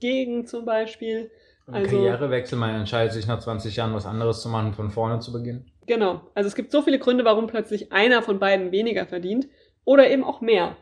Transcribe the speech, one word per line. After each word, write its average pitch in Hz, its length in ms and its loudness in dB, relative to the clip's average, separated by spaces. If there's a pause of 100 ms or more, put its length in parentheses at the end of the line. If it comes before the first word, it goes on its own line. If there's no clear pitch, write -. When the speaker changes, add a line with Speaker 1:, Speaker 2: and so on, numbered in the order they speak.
Speaker 1:
Gegend 240 480 -2
zum 233 160 -10
Beispiel. 220 640 -4 (380)
Speaker 2:
Ein - 60 -10 (100)
Speaker 1:
Also 202 120 0
Speaker 2:
Karrierewechsel, 123 600 0
man 110 160 -2
entscheidet 110 380 0
sich 107 140 -6
nach 113 140 -2
zwanzig 110 360 -8
Jahren 113 180 -2
was 98 120 -6
anderes 110 340 -2
zu 117 80 -10
machen, 110 240 -2
von 104 180 -6
vorne 113 300 -2
zu 120 120 -12
beginnen. 120 380 -10 (160)
Speaker 1:
Genau. 202 360 0 (120)
Also 202 140 -2
es 202 80 -10
gibt - 160 -8
so 294 100 4
viele 277 160 4
Gründe, 247 260 2
warum 220 220 4
plötzlich 214 460 -6
einer 226 300 4
von 208 180 -2
beiden 190 320 2
weniger 202 340 0
verdient 185 400 -4 (380)
oder 262 260 8
eben 269 140 2
auch - 160 -6
mehr. 214 420 2